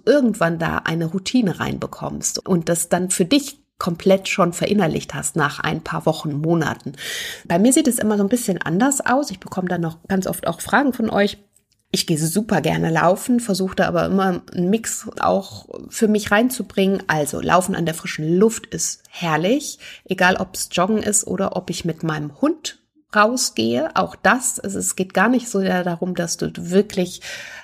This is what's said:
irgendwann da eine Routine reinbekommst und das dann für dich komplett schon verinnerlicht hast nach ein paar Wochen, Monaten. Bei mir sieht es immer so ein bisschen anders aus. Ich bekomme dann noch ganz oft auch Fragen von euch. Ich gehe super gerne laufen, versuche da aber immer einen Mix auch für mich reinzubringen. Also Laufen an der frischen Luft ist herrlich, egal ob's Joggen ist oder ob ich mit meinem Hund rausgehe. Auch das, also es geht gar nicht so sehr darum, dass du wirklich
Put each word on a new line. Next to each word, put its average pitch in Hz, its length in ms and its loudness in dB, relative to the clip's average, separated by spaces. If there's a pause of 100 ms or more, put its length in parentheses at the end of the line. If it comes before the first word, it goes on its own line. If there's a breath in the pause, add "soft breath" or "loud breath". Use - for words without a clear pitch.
irgendwann 214 520 4
da 160 220 -2
eine 165 260 -2
Routine 190 540 0
reinbekommst - 840 -6
und 170 240 0
das 170 200 -2
dann 185 220 0
für 185 140 2
dich 277 340 0 (180)
komplett 190 520 2
schon 175 240 2
verinnerlicht 160 600 0
hast 151 220 -6
nach 147 240 0
ein 156 220 -2
paar 160 240 -6
Wochen, 156 340 -2
Monaten. 156 540 0 (520 loud breath)
Bei 175 140 2
mir 240 140 8
sieht 311 140 6
es 240 120 2
immer 214 180 2
so 208 60 4
ein 196 60 2
bisschen 202 320 0
anders 240 440 0
aus. 285 260 0
Ich 185 80 -10
bekomme - 280 -6
dann 175 140 -2
noch 165 160 -4 (100)
ganz 190 200 0
oft - 200 -4
auch - 140 -4
Fragen 254 320 2
von 220 160 -2
euch. 202 280 0 (560)
Ich - 140 -2
gehe 160 100 2
super 160 440 0
gerne 165 280 0
laufen, 175 520 2
versuche 190 340 -2
da 180 120 2
aber 170 180 0
immer 185 380 0 (100)
einen 180 160 0
Mix 220 400 -2 (100)
auch - 480 0 (220)
für - 180 2
mich 208 240 2
reinzubringen. 202 760 0
Also 156 340 -2
Laufen 185 340 2
an 170 100 -2
der 156 80 -2
frischen 160 440 -2
Luft 220 300 2
ist - 420 -6
herrlich, 180 680 -2 (280 loud breath)
egal 185 320 2
ob's - 340 -6
Joggen 202 280 2
ist - 280 0
oder 190 300 -2
ob 185 120 -6
ich 170 140 -6
mit 160 200 -4
meinem 151 360 -4
Hund - 400 -2 (360)
rausgehe. 233 800 2
Auch 185 200 0
das, - 440 0
also 196 200 -6
es 185 160 -4
geht 185 180 -4
gar 196 160 4
nicht 247 200 0
so 196 100 0
sehr 185 240 0
darum, 180 320 -4
dass 175 220 -4
du 165 180 -4
wirklich 180 680 0 (420 loud breath)